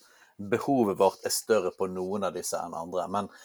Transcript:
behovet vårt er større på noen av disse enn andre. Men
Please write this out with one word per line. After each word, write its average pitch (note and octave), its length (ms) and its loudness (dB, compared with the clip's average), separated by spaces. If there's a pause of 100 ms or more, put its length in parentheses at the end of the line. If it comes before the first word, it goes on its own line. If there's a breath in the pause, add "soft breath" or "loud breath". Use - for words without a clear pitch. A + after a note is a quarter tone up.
(380 soft breath)
behovet G#2 600 2
vårt F#2+ 300 4
er - 60 0
større G2 440 2
på F#2+ 140 -2
noen F#2+ 340 -2
av F2 80 -2
disse F2 240 -4
enn E2 160 -6
andre. F2 380 -4
Men G2 180 -2 (160 soft breath)